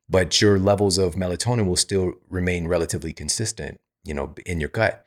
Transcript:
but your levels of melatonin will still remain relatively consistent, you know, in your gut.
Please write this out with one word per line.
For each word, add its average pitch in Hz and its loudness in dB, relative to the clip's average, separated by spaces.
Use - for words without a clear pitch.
but 90 2
your 104 6
levels 98 4
of 90 2
melatonin 95 -2
will 90 2
still 92 0
remain 90 -2
relatively 82 -2
consistent, - -6
you 78 -8
know, 69 -6
in 87 -4
your 73 -4
gut. - -2